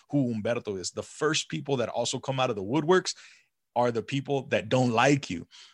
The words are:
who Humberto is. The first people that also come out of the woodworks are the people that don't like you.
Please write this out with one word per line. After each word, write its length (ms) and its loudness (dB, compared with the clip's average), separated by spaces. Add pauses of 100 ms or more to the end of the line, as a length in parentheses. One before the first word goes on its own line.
(100)
who 240 2
Humberto 440 -2
is. 120 -8
The 120 -8
first 460 -2
people 300 -4
that 100 0
also 300 -4
come 200 -6
out 120 2
of 60 -2
the 60 -6
woodworks 520 2 (600)
are 160 2
the 120 -2
people 460 -4
that 200 0
don't 240 4
like 380 4
you. 160 -6 (280)